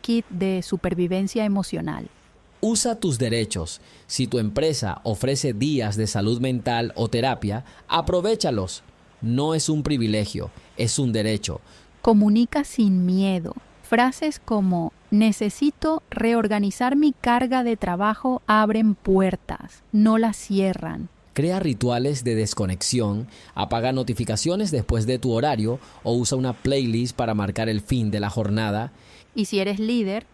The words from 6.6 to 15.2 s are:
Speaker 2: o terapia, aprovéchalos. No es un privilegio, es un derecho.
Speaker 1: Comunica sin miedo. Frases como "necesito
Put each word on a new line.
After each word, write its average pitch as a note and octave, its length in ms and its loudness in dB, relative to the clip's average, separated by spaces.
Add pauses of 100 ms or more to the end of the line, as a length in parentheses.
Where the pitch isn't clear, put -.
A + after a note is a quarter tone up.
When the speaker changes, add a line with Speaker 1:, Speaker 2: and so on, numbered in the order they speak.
Speaker 2:
o A2 120 0
terapia, A#2 560 -2 (220)
aprovéchalos. E3+ 960 0 (380)
No C3+ 340 0
es D#3 140 0
un D3+ 160 0
privilegio, G#2+ 640 -2 (260)
es A2+ 220 0
un B2+ 140 2
derecho. G#2+ 480 -2 (420)
Speaker 1:
Comunica A3+ 640 4
sin F#3+ 420 2
miedo. F#3 480 0 (280)
Frases C4 580 0
como F#3 520 0 (200)
"necesito A3 960 2